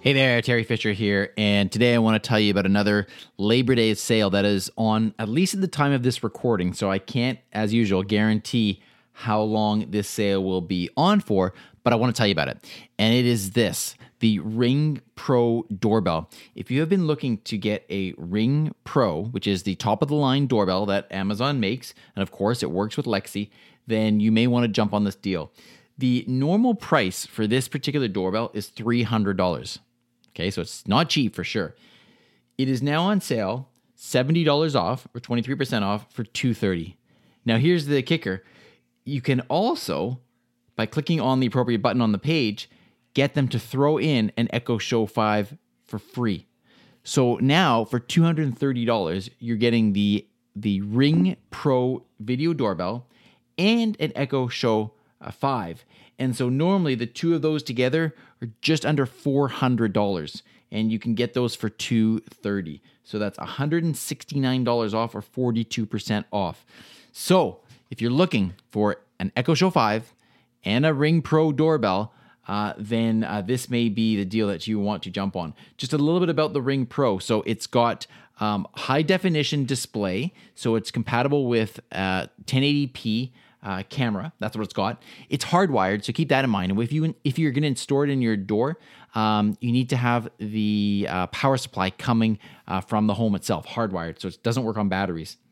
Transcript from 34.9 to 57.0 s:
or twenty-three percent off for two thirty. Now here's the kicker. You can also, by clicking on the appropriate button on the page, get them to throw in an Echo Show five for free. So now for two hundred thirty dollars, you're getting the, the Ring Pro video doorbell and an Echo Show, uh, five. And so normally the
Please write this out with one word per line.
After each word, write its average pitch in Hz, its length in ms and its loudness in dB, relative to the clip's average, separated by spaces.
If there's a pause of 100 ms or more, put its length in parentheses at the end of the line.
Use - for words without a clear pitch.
or 117 60 -10
twenty-three 120 340 -2
percent 123 320 0
off 104 260 -4
for 120 120 -8
two 117 320 -2
thirty. 92 420 -4 (480)
Now 113 120 2
here's 160 280 2
the 143 160 0
kicker. 127 420 -2 (600)
You 139 160 -4
can 127 200 0
also, 127 800 -2 (540)
by 110 120 -2
clicking 156 340 -2
on 131 180 2
the 127 60 2
appropriate 120 380 0
button 120 180 0
on 110 120 2
the 98 40 0
page, 127 500 -2 (460)
get 139 220 0
them 135 140 2
to 120 100 -2
throw 143 400 0
in 120 360 2
an 117 160 -2
Echo 120 280 -2
Show 113 260 0
five 107 500 0 (300)
for 110 140 -10
free. 113 480 -4 (560)
So 123 320 2
now 135 500 4
for 123 140 -4
two - 240 2
hundred 156 340 0
thirty 127 280 0
dollars, 98 520 0
you're 117 180 -4
getting 110 380 4
the, 104 320 2 (300)
the 101 260 -2
Ring 143 560 2 (140)
Pro 127 540 0 (140)
video 127 360 -2
doorbell 104 500 -4 (500)
and 220 440 0
an 151 160 -2
Echo 131 320 -2
Show, 110 460 0 (280)
uh, - 80 -16
five. 117 560 -6 (320)
And 131 180 -2
so 123 120 -2
normally 156 480 0
the 117 120 -4